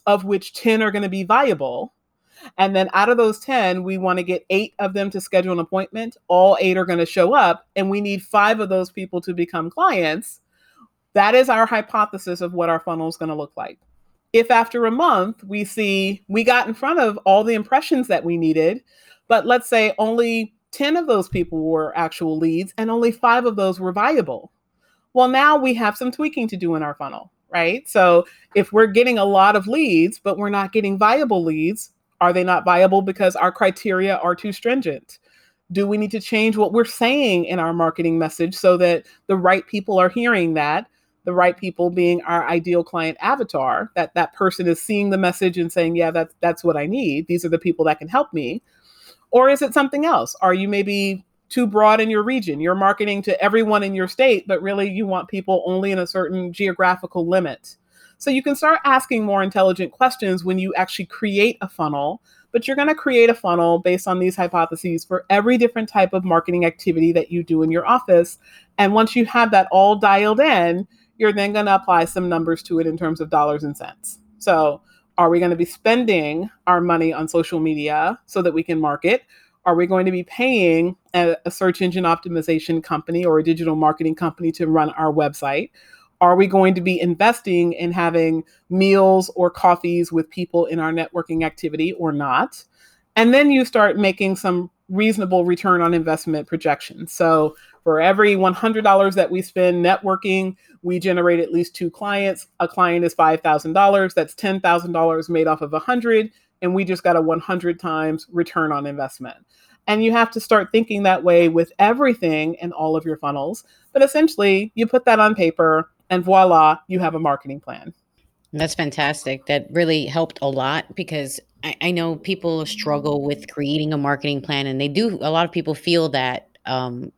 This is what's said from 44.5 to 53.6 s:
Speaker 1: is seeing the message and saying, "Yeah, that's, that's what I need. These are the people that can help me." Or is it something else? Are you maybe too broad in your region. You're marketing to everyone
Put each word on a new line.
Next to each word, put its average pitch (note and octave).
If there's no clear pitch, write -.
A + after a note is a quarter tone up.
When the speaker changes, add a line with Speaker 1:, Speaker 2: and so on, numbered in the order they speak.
Speaker 1:
is E3
seeing G3+
the F#3+
message F#3
and E3
saying, E3+
"Yeah, E3
that's, D#3+
that's E3+
what E3
I D3
need. F3
These F3
are D#3+
the E3
people E3
that D#3
can D#3
help C4
me." D3+
Or B3+
is C#4
it C#4
something C#4+
else? B3+
Are F#3
you G3
maybe G3+
too B3
broad G#3+
in A3
your G#3
region. G3+
You're E3+
marketing G3+
to F#3+
everyone G#3